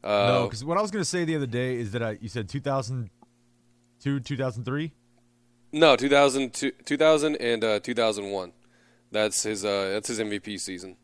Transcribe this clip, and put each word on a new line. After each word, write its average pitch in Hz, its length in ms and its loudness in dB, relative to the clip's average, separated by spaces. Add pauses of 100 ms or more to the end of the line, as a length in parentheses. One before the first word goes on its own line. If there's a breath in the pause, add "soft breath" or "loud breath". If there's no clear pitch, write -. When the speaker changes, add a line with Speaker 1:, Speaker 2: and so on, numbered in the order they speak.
Speaker 1:
Uh, 101 240 2
Speaker 2:
No, 98 200 2
'cause 110 160 -10
what 170 140 -2
I 208 40 2
was 208 100 -2
gonna 202 120 -2
say 175 220 -2
the 160 100 -2
other 139 120 -2
day 123 300 -2
is 110 160 -6
that 117 100 -2
I, 107 180 -6
you 113 80 -10
said 110 180 -6
two 143 140 -6
thousand 131 480 -4 (920)
two, 139 200 -2
two 135 180 -6
thousand 123 280 -4
three? 147 280 -4 (800)
Speaker 1:
No, 151 260 8
two 135 120 0
thousand 139 440 4
two, 135 180 -2 (140)
two 147 120 -2
thousand 156 380 4
and, 117 300 0
uh, 107 160 2
two 131 120 -6
thousand 104 380 0
one. 92 220 -6 (580 soft breath)
That's 107 320 0
his, 104 220 -4
uh, 98 280 0
that's 107 140 -4
his 113 120 -4
M 107 100 -2
V 104 100 -4
P 101 180 -10
season. 92 460 -12